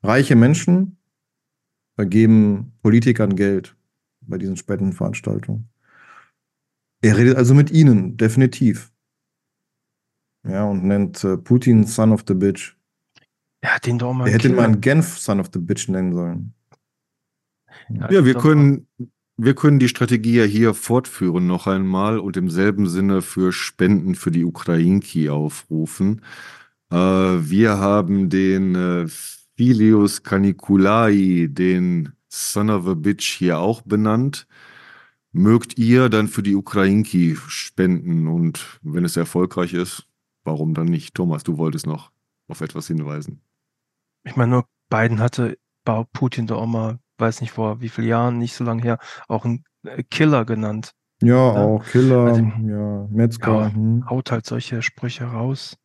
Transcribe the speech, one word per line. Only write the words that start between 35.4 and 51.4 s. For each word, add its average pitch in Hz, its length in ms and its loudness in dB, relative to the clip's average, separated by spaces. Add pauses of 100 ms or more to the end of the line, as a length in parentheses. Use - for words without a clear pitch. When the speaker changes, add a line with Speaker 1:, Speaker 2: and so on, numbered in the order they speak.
Speaker 3:
ihr 123 320 4
dann 110 180 2
für 107 140 -6
die 98 140 0
Ukrainki 98 800 0 (120)
spenden 85 800 -2
und 82 540 -6
wenn 78 220 -6
es 82 120 -6
erfolgreich 90 560 -4
ist, 90 340 -8 (380)
warum 78 300 -4
dann 82 120 -4
nicht? 82 280 -6
Thomas, 82 300 -4
du 82 140 -6
wolltest 80 280 -6
noch 78 240 -12 (380)
auf - 120 -18
etwas 80 280 -12
hinweisen. 73 520 -10 (840)
Speaker 2:
Ich - 120 -12
meine, 120 160 0
nur 123 140 -2 (240)
Biden 113 300 0
hatte 120 380 -4 (260)
bei 113 280 -2
Putin 123 340 -4
doch 107 140 -6
auch 113 60 -6
mal, 113 320 -4 (200)
weiß 113 220 -2
nicht 117 120 -10
vor 110 280 -6
wie 117 80 -10
vielen 113 200 -6
Jahren, 120 300 -2
nicht 120 160 -6
so - 100 -10
lange 117 180 -4
her, 117 160 -2 (280)
auch - 200 -6
einen, 120 180 -4 (200)
äh, 135 180 -12
Killer 147 420 0
genannt. 110 480 -6 (300)
Speaker 1:
Ja, 123 320 4